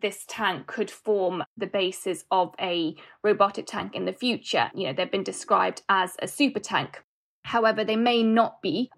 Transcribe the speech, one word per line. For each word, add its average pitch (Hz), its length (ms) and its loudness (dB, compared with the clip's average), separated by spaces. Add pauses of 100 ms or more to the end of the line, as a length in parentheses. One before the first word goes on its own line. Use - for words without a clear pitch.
this 202 260 -4
tank 190 380 -4
could 208 240 -6
form 185 540 0 (120)
the 196 100 -6
basis 185 640 -4
of 185 300 2
a 170 340 -2 (300)
robotic 202 420 2
tank 202 280 -8
in 190 100 -4
the 185 80 -2
future. 214 640 -2
You 180 140 -4
know, 135 40 -4
they've 180 180 -2
been 196 140 -2
described 190 640 0
as 185 320 2
a - 80 -6
super 254 320 0
tank. - 420 -4 (420)
However, 220 380 2
they 220 140 0
may 233 260 4
not 220 400 4
be 196 360 0